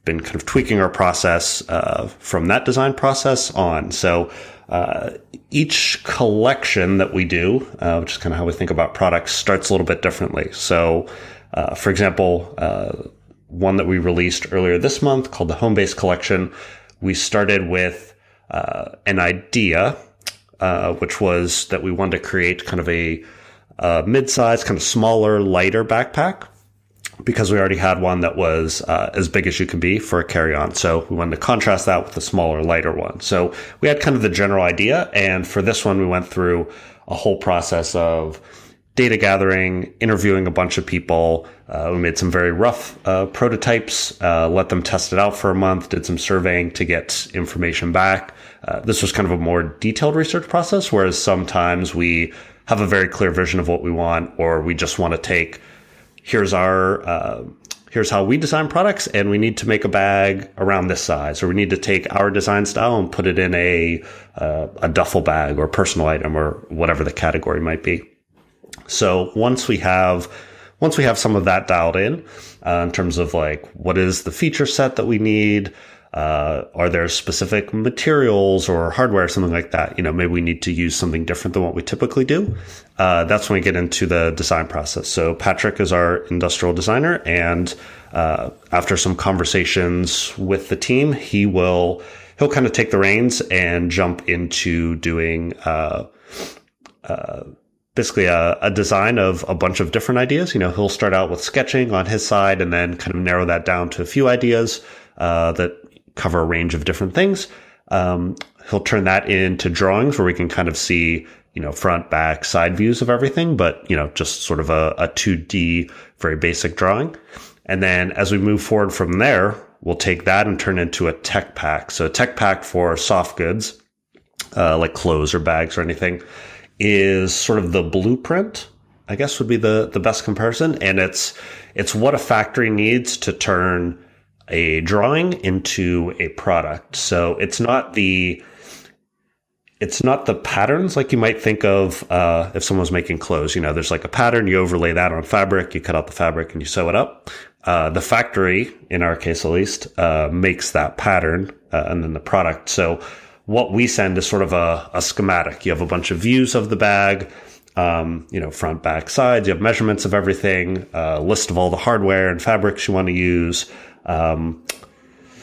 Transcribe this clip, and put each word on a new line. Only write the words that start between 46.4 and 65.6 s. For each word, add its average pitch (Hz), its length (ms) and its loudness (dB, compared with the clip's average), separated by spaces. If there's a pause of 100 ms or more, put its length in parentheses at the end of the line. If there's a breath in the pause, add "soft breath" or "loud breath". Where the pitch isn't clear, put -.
to - 120 -4
get - 500 -4
information 87 580 -2
back. 95 420 2 (320 loud breath)
Uh, - 140 -6
this 110 220 0
was 98 100 0
kind 101 140 0
of 87 60 0
a 85 100 0
more 85 200 2
detailed 113 520 -2
research 160 340 -2
process, 180 440 0
whereas 185 280 2
sometimes 90 760 0
we 85 380 0 (340 loud breath)
have 107 140 0
a 104 60 2
very 92 220 2
clear 92 220 0
vision 90 300 0
of 82 80 -2
what 85 140 0
we 87 80 -2
want, 85 480 -2
or 82 220 0
we 82 140 -2
just 82 240 -4
want 87 140 0
to 82 60 0
take, 85 420 -2 (600 loud breath)
here's 101 320 0
our, 92 520 2
uh, 80 360 -4 (480)
here's 110 200 0
how 98 120 2
we 107 140 4
design 156 320 0
products, 196 400 0
and 101 200 0
we 101 100 2
need 110 180 0
to 104 120 -4
make 107 160 2
a 104 40 0
bag 98 680 2
around 95 300 2
this 90 160 -2
size, 76 400 -2
or 92 60 2
we 90 60 0
need 101 160 0
to 95 60 2
take 95 380 0
our 101 160 2
design 104 340 2
style 113 320 0
and 101 140 0
put - 160 -2
it 95 140 2
in 90 140 2
a, 85 480 2 (340 loud breath)
uh, 78 320 -4 (140)
a 80 60 2
duffel 85 320 2
bag 76 380 0
or 78 80 2